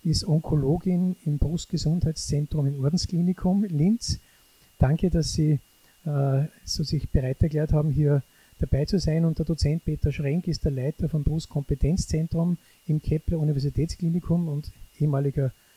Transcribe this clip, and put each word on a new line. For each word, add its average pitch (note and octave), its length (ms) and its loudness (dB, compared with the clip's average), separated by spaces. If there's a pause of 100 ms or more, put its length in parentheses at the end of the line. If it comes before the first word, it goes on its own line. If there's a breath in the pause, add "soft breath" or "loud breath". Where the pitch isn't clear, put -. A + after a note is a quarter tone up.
ist D#3 240 0
Onkologin E3+ 880 0 (100)
im D3 140 0
Brustgesundheitszentrum D#3 1300 -2
im C#3 160 -2
Ordensklinikum F3+ 800 0
Linz. F#3 560 0 (580 soft breath)
Danke, D#3+ 320 2
dass D#3+ 240 0
Sie, D3+ 260 2 (460 soft breath)
äh, C#3 380 2 (220)
so - 180 -4
sich C#3+ 260 -2
bereit C3 320 0
erklärt D3+ 320 2
haben, D#3+ 160 2
hier C#3+ 320 2 (380 soft breath)
dabei C#3 260 2
zu G3 140 0
sein. D#3+ 260 2
Und E3 140 0
der D#3+ 60 0
Dozent D#3 400 -2
Peter D3+ 260 0
Schrenk D3+ 360 -2
ist - 180 -4
der D#3 60 2
Leiter C#3 380 -4
vom D3 140 -2
Brustkompetenzzentrum D#3+ 1400 0 (260 soft breath)
im D3+ 160 0
Kepler D#3+ 380 -2
Universitätsklinikum D#3+ 1120 0
und D3 220 -6 (280)
ehemaliger C#3+ 520 0 (260 soft breath)